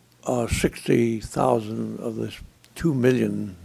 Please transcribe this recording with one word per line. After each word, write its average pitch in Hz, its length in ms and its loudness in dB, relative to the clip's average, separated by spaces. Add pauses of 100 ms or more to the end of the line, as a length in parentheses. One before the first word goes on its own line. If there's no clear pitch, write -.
(240)
uh, 120 220 -2
sixty 117 760 0
thousand 113 800 0
of 117 160 -6
the 110 180 -6 (400)
two 165 200 0
million 110 600 2 (100)